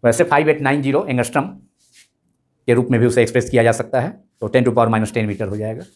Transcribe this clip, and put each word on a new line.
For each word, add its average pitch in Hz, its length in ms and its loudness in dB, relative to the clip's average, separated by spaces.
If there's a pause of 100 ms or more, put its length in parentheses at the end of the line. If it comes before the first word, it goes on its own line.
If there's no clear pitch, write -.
वैसे 120 200 2
फ़ाइव 151 260 2
एट 151 120 0
नाइन 139 200 0
ज़ीरो 139 240 0
एंगस्ट्रॉम 127 420 -2 (1200)
के 123 60 4
रूप 127 180 2
में 120 80 2
भी 120 60 4
उसे 123 160 2
एक्सप्रेस 117 280 0
किया 120 140 2
जा 113 80 4
सकता - 280 -2
है, 143 120 -4 (300)
तो 110 60 -6
ten 123 200 2
to 120 40 2
power 113 180 2
minus 110 260 -2
ten 110 120 -2
मीटर 101 200 -6
हो 101 100 -8
जाएगा। 110 260 -8 (120)